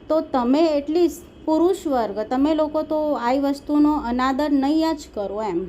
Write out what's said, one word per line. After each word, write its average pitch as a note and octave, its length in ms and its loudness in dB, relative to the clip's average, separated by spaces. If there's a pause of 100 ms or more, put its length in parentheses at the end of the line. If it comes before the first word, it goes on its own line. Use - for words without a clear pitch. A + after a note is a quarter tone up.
તો D#4 140 0
તમે C#4 440 2
એટલીસ્ટ D#4 800 -2
પુરુષ E4 420 2
વર્ગ, A3 320 -2
તમે C4 340 0
લોકો D#4 280 -2
તો D4+ 320 -2
આ A#3+ 200 -2
વસ્તુનો C#4+ 600 2
અનાદર C4 580 -2
નહીં D#4 420 2
જ D#4 200 -12
કરો G3+ 280 -6
એમ. G3 280 -4